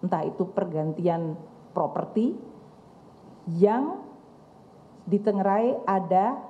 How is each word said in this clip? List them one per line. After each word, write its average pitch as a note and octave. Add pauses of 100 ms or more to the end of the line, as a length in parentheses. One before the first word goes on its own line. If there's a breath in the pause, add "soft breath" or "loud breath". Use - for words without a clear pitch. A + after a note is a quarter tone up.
entah F3
itu F3
pergantian E3 (400)
properti, A3 (1120)
yang A#3 (1040)
ditengarai G3+
ada F#3+ (120)